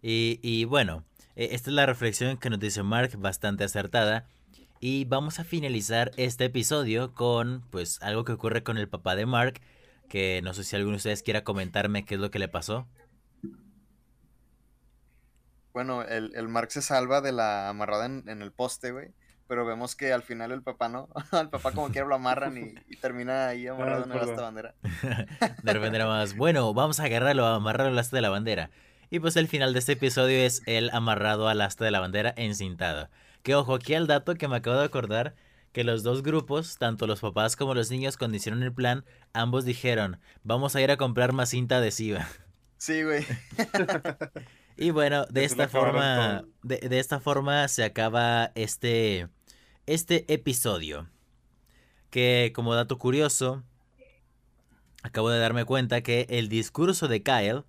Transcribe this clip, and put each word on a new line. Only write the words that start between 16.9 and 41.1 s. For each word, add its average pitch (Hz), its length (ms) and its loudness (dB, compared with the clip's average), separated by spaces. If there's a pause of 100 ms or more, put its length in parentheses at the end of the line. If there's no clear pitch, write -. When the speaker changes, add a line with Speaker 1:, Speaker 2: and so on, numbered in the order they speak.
Speaker 2:
de 139 100 -2
la 104 380 0
amarrada 104 380 -2
en, 135 200 -10
en 107 140 -12
el 101 100 -12
poste, 123 400 -4
güey. 147 220 -14 (340)
Pero 120 180 -2
vemos 117 300 -6
que 135 160 -2
al 123 120 0
final 113 280 -8
el 131 120 -8
papá 123 260 -4
no. 123 260 -10
<laughs> 147 160 -8
Al 160 180 0
papá 131 240 -4
como 147 180 -2
quiera 139 160 -2
lo 139 80 2
amarran 127 420 -2
y, 110 300 -14
y - 100 -18
termina 127 500 -2
ahí 123 200 -6
Speaker 3:
Ah, 127 60 -8
Speaker 2:
amarrado 131 300 -2
en 127 80 -8
el 127 60 -4
Speaker 3:
perdón. 120 120 0
Speaker 2:
asta 117 120 -4
bandera. 110 420 -10
Speaker 1:
<laughs> 117 800 -4
De 110 120 0
repente 107 260 0
nada 110 100 2
más, 107 260 0
"Bueno, 127 380 4
vamos 143 260 2
a 151 60 -2
agarrarlo, 127 400 4
a 113 100 4
amarrarlo 110 380 2
al 123 60 4
asta 123 180 -2
de 123 40 2
la 107 80 4
bandera". 98 420 -2 (380)
Y 170 100 -2
pues 165 180 2
el 160 100 4
final 135 260 2
de 127 60 2
este 131 140 0
episodio 131 460 4
es 123 260 2
él 113 280 0
amarrado 107 540 2
al 107 140 2
asta 101 240 0
de 110 60 2
la 98 80 2
bandera 104 380 0
encintado. 92 720 -4 (340)
Que 135 120 4
ojo, 131 200 4
aquí 127 180 -2
al 160 140 2
dato 151 280 2
que 160 120 -4
me 127 100 0
acabo 120 200 0
de 143 80 4
acordar, 120 500 -2 (360)
que 120 120 -2
los 113 200 0
dos 123 200 0
grupos, 156 540 0
tanto 113 300 0
los 107 140 0
papás 107 340 0
como 135 200 -2
los 117 160 0
niños, 127 260 -4
cuando 113 200 -2
hicieron 113 260 -2
el 127 100 -4
plan, 127 320 0 (280)
ambos 123 320 0
dijeron, 117 540 0 (240)
"Vamos 127 320 0
a 139 60 4
ir 135 100 6
a 135 60 4
comprar 127 360 2